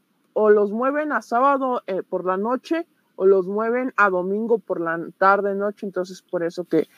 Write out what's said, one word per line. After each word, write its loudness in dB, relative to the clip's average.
o 4
los 4
mueven -2
a -2
sábado, 0
eh, -4
por -4
la 0
noche -4
o 2
los 4
mueven -2
a 4
domingo -2
por -6
la -4
tarde, 2
noche, -6
entonces -8
por -6
eso -6
que 0